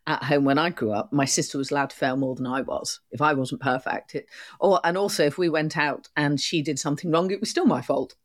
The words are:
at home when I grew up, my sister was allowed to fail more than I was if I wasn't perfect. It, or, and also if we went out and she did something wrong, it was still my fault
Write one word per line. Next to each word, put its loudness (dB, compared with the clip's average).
at -2
home 2
when 4
I 2
grew -2
up, -2
my 4
sister -2
was -4
allowed 0
to -18
fail 0
more -2
than -6
I -2
was -6
if -6
I 4
wasn't -4
perfect. -4
It, -8
or, 4
and 0
also 2
if 0
we 2
went 0
out -2
and 2
she 0
did -2
something -4
wrong, 2
it -4
was -4
still 0
my 4
fault -2